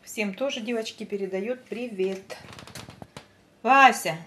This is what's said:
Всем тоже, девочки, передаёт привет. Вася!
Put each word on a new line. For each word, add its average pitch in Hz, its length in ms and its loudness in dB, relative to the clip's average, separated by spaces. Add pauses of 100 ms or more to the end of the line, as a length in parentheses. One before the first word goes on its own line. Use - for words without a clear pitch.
Всем 202 300 -4
тоже, 262 260 -4
девочки, 220 460 -6
передаёт 202 580 -6
привет. 190 760 -6 (1300)
Вася! 233 640 6